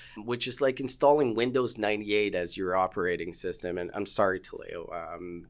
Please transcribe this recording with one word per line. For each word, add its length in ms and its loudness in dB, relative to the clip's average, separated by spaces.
which 300 -2
is 120 -4
like 200 2
installing 560 4
Windows 420 2
ninety-eight 560 2
as 240 -2
your 180 0
operating 560 0
system. 460 -4
And 160 -4
I'm 140 -4
sorry, 320 2
Taleo, 520 -12
um, 580 -10